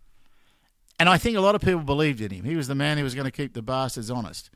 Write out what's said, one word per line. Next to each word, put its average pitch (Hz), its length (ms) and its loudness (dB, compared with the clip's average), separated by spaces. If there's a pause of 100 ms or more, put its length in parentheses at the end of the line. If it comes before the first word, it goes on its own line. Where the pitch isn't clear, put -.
(1000)
And 170 80 6
I 180 100 6
think 233 180 0
a 196 40 2
lot 202 160 6
of - 60 -2
people 180 180 2
believed 143 400 0
in 104 100 -4
him. 95 140 -8
He 147 100 -2
was 143 140 -2
the 139 80 -2
man 147 200 0
who 147 60 -2
was 131 140 -4
gonna 135 160 -4
keep 131 220 -6
the 117 60 -6
bastards 127 480 -4
honest. 113 480 -8